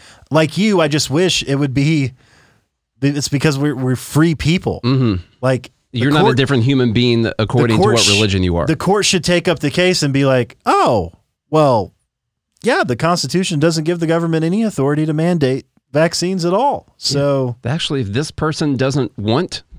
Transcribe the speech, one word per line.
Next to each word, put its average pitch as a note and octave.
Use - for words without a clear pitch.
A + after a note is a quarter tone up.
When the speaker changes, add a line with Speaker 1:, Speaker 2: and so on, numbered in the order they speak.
Speaker 1:
like D#3
you, G3
I D#3
just D3
wish E3
it C#3
would C#3
be, C#3
it's C#3+
because C#3+
we're, D3
we're B2+
free D#3
people. D3
Speaker 2:
Mm-hmm. A#2+
Speaker 1:
Like, B2+
the B2
Speaker 2:
You're C3+
not D3+
a F3+
Speaker 1:
court, G#3
Speaker 2:
different B2+
human B2+
being A#2+
Speaker 1:
the A2
Speaker 2:
according A2
to F3
Speaker 1:
court G#3+
Speaker 2:
what A2+
Speaker 1:
sh-, G2
Speaker 2:
religion G2+
you F2+
are. E2+
Speaker 1:
the D#3+
court G3
should F3+
take F3
up E3
the D3
case F3+
and C#3+
be C#3
like, B2+
"Oh, C#4
well, C3
yeah, C#4
the B2+
Constitution E3
doesn't D#3+
give F3
the E3+
government D#3+
any F#3
authority D3+
to D#3
mandate D3+
vaccines E3+
at F3
all." A#3+
So C#3
Speaker 2:
Yeah. A#2
Actually, D3+
if G2+
this B2
person D3+
doesn't C3
want A2